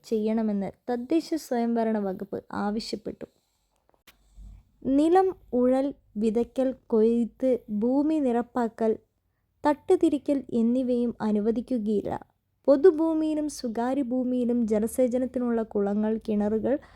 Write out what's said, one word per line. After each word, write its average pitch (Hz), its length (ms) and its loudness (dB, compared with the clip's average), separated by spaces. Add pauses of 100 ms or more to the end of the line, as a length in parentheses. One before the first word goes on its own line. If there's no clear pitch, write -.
ചെയ്യണമെന്ന് 214 680 -2 (180)
തദ്ദേശ 254 440 -2
സ്വയംഭരണ 233 640 -2
വകുപ്പ് 196 540 -6
ആവശ്യപ്പെട്ടു. 208 760 -6 (1600)
നിലം 339 500 4 (160)
ഉഴൽ, 262 420 2 (220)
വിതയ്ക്കൽ, 240 580 0 (120)
കൊയ്ത്ത്, 233 720 2 (120)
ഭൂമി 254 440 0
നിരപ്പാക്കൽ, 233 840 0 (680)
തട്ടുതിരിക്കൽ 294 840 0
എന്നിവയും 240 680 0
അനുവദിക്കുകയില്ല. 214 1040 -2 (400)
പൊതുഭൂമിയിലും 311 840 4
സ്വകാര്യ 254 540 -4
ഭൂമിയിലും 247 640 0
ജലസേചനത്തിനുള്ള 233 960 0
കുളങ്ങൾ, 214 680 -2
കിണറുകൾ, 214 500 0 (180)